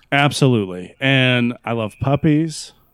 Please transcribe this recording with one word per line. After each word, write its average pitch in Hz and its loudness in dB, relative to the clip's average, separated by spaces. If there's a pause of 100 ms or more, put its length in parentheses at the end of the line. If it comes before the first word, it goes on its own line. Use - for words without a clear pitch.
(120)
Absolutely. 120 0
And 127 0 (100)
I 110 -6
love 113 -6
puppies. 151 -2 (200)